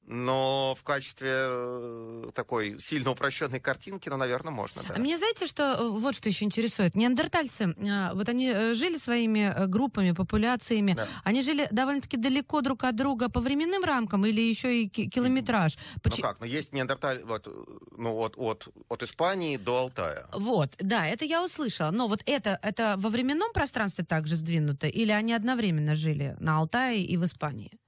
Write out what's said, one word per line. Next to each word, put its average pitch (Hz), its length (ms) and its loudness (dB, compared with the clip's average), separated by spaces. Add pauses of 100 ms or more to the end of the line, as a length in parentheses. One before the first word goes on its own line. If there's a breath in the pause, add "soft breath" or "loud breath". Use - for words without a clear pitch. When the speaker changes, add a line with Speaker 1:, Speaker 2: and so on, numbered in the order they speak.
Speaker 1:
Но 131 720 0
в - 40 -20
качестве, 139 500 -4
э, 120 1000 -4
такой 110 440 -2
сильно 135 320 -2
упрощённой 131 480 -2
картинки, 165 520 -6
ну, 135 80 -4
наверное, 131 340 -2
можно, 107 340 -8
да. - 100 -8
Speaker 2:
А - 20 -2
меня, 285 180 0
знаете, 392 300 0
что, - 160 -2
э, 254 260 2 (100)
вот 262 160 0
что - 140 -4
ещё 208 160 0
интересует? 208 500 2
Неандертальцы, 247 800 2 (140)
а, 202 240 0
вот 196 160 0
они, 254 240 2
э, 226 220 2
жили 320 240 0
своими, 220 580 2
э, 190 100 2
группами, 190 460 2
популяциями. 202 800 2
Speaker 1:
Да. 113 140 0 (180 loud breath)
Speaker 2:
Они 240 180 2
жили 285 280 0
довольно-таки 262 480 0
далеко 269 420 2
друг 262 240 0
от 247 120 2
друга 254 340 2
по 240 100 0
временным 320 420 0
рамкам 226 440 2
или 220 160 4
ещё 226 260 2
и 233 220 2
ки-, - 180 -4
километраж? 240 680 2 (160 loud breath)
Speaker 1:
Ну - 80 -8
Speaker 2:
Почи- - 180 2
Speaker 1:
как, 107 200 -2
ну 113 60 -8
есть 139 280 -4
неандерталь-, 135 500 -2
вот, 110 220 -6
э, 104 40 -12 (460)
ну 117 160 -2
вот 110 240 -2
от, 110 320 -4 (220)
от 117 120 -6
Испании 165 540 -2
до 120 220 0
Алтая. 98 560 -4
Speaker 2:
Вот, 202 460 0
да, 190 260 0
это 226 180 -2
я 330 180 0
услышала. 233 500 -2
Но 233 160 0
вот 214 180 -2
это, 208 360 0
это 208 360 0
во 202 100 0
временном 277 460 0
пространстве 220 500 -2
также 160 320 0
сдвинуто? 156 500 0
Или 214 260 2
они 220 200 2
одновременно 208 640 2
жили 151 460 0
на 156 180 2
Алтае 226 480 2
и 180 100 0
в 170 80 2
Испании? 135 460 -4 (180)